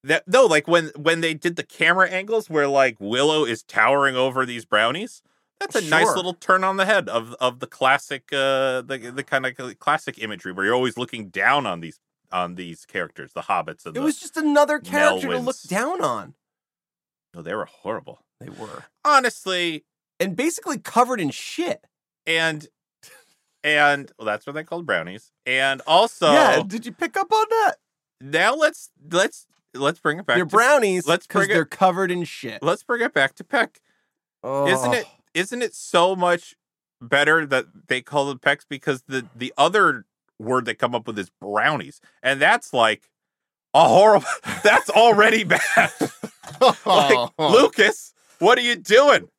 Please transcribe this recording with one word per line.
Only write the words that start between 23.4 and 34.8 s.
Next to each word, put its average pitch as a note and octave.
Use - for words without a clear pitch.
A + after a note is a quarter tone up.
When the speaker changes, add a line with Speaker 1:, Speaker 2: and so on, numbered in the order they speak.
Speaker 1:
and, D3
well, A2+
that's G#2+
what C#3+
they D#3
called E3+
brownies. F2+
And C3
also F3
Speaker 2:
Yeah, G3
did A3
you A#3+
pick E4+
up F#4+
on G#4+
that? A4+
Speaker 1:
Now D#3+
let's, D#4
let's, F3+
let's D3
bring D#3
it F#3+
back B2+
Speaker 2:
They're F3+
Speaker 1:
to C#3+
Speaker 2:
brownies A3
Speaker 1:
let's E3
Speaker 2:
'cause G3
Speaker 1:
bring G3
it -
Speaker 2:
they're D#3+
covered F#3
in F3
shit. A2+
Speaker 1:
Let's E3
bring A#3+
it -
back C3+
to -
Peck. -
Isn't C#3